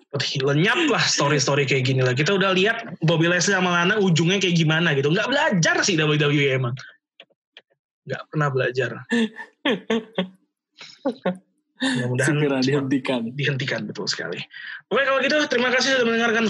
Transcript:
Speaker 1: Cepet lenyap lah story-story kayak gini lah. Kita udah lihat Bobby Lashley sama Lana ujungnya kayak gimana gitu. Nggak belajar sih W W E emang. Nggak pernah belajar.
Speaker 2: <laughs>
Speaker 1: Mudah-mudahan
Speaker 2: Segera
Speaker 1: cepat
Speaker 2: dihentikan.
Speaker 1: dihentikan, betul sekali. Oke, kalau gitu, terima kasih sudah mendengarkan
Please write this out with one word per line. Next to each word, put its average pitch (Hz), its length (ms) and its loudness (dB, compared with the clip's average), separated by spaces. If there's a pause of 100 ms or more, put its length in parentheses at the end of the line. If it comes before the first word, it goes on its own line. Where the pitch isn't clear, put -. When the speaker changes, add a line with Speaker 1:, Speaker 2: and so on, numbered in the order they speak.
Speaker 1:
Cepet - 320 -4
lenyap 190 480 2
lah 190 120 0
story-story 143 640 0
kayak 131 200 0
gini 131 160 2
lah. 127 120 2
Kita 151 200 0
udah 196 200 2
lihat 190 480 -2
Bobby 165 280 2
Lashley 180 240 2
sama 185 180 2
Lana 175 280 2
ujungnya 185 420 2
kayak 175 160 0
gimana 160 360 2
gitu. 139 160 0
Nggak 208 200 0
belajar 285 560 2
sih 202 100 2
W 151 220 2
W 147 180 2
E 143 160 2
emang. 127 220 -2 (1300)
Nggak - 240 -10
pernah 151 220 -2
belajar. 127 420 -2 (760)
Speaker 2:
<laughs> - 1800 -6 (320)
Speaker 1:
Mudah-mudahan 127 560 -2
Speaker 2:
Segera 147 240 2
Speaker 1:
cepat 127 80 0
Speaker 2:
dihentikan. 135 540 0 (180)
Speaker 1:
dihentikan, 135 480 -4
betul 107 240 -8
sekali. - 320 -8 (480)
Oke, 247 160 2
kalau 269 160 0
gitu, 277 140 0 (100)
terima 247 240 0
kasih 254 240 2
sudah 247 160 2
mendengarkan 226 400 0